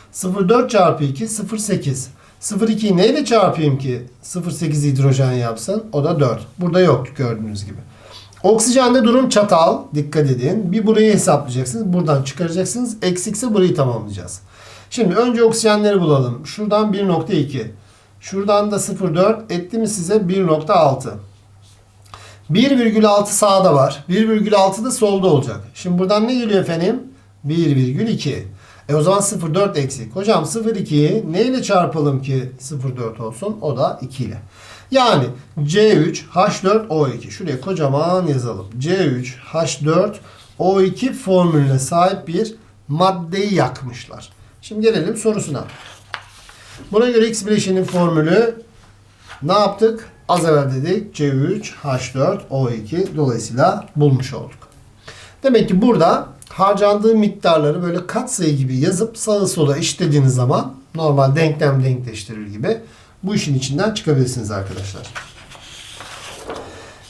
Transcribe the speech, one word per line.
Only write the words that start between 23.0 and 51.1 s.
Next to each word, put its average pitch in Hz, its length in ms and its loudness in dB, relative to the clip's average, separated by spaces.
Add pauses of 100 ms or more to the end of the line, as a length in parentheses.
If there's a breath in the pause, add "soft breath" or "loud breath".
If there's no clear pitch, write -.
altı 202 300 2
sağda 190 380 4
var. 135 360 2
Bir 220 200 2
virgül 214 260 2
altı 196 300 4
da 254 60 -2
solda 196 360 2
olacak. 127 320 2 (140)
Şimdi 180 260 -2
buradan 208 280 2
ne 262 80 0
geliyor 214 260 0
efendim? 180 420 -2 (400 loud breath)
Bir 151 320 0
virgül 135 320 0
iki. 131 400 -4 (420 loud breath)
E 147 60 0
o 156 60 2
zaman 190 180 2
sıfır 170 360 -4
dört 196 220 0
eksik. 127 380 -6
Hocam 190 300 0
sıfır 220 300 -4
ikiyi 160 560 0
neyle 240 320 0
çarpalım 156 580 0
ki 131 380 -4
sıfır 131 380 -8
dört 113 220 -8
olsun? 196 420 -8
O 131 160 -4
da 160 240 -2
iki 131 220 -8
ile. 98 140 -10 (540 loud breath)
Yani 220 340 4 (380 loud breath)
C 208 320 4
üç 160 340 0
H 190 340 0
dört 214 280 2
O 160 160 0
iki. - 240 -10
Şuraya 147 300 -6
kocaman 165 640 -2
yazalım. 117 380 -4 (120)
C 175 280 0
üç 123 320 -4
H - 480 -4
dört 180 340 2 (400 loud breath)
O 190 220 2
iki 190 320 0
formülüne 156 640 2
sahip 180 480 0
bir 190 280 -4 (320 soft breath)
maddeyi 180 680 0
yakmışlar. 131 760 -4 (320 soft breath)
Şimdi 214 200 -8
gelelim 214 360 0
sorusuna. 160 460 -2 (1300 loud breath)
Buna 240 180 4
göre 226 180 4
X 214 180 -6
bileşiğinin 185 380 0
formülü 175 720 2 (880 loud breath)
ne 170 100 0
yaptık? 208 560 0 (200)
Az 170 160 2
evvel 143 300 2
dedik 180 400 -4